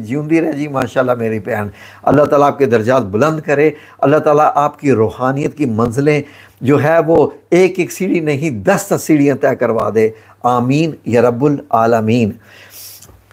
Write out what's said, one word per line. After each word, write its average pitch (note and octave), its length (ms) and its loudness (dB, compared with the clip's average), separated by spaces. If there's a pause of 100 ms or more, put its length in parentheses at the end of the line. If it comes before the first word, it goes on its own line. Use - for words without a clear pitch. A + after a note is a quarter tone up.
जिंदी D3 400 -2
रहे - 120 -2
जी, D3 180 -6
माशाल्लाह C3 460 -2
मेरी A2+ 240 -4
बहन, G#2 300 -6 (340)
अल्लाह D3 220 2
ताला C#3+ 200 2
आपके C#3 220 0
दर्जात A#2+ 420 0
बुलंद D3+ 300 0
करे, D3+ 340 0 (280)
अल्लाह C#3+ 180 2
ताला D3+ 240 2
आपकी D3 480 0
रूहानियत B2+ 600 -2
की C#3+ 140 -2
मंजिलें B2 540 0 (400)
जो C#3 160 4
है D#3 240 2
वो D#3+ 140 2 (380)
एक-एक F3+ 380 2
सीढ़ी F3+ 300 -2
नहीं D3+ 280 -2 (120)
दस-दस F3 420 0
सीढ़ियाँ C#3+ 320 2
तय C3 200 0
करवा A2 340 0
दे, - 240 -2 (320)
आमीन C3 500 0 (120)
या A#2 140 2
रब्बुल C3 380 0 (140)
आलमीन।" A2+ 600 2 (1000)